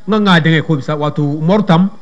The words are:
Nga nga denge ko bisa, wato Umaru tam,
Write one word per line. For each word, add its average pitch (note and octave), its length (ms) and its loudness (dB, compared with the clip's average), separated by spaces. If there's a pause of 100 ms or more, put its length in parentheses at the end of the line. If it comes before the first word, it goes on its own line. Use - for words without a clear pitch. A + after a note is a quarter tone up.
Nga G#3+ 160 0
nga F#3 180 4
denge D#3 220 2
ko D#3+ 160 -2
bisa, D3+ 160 -6
wato D3 280 -4
Umaru D#3+ 440 0
tam, F3+ 240 2 (120)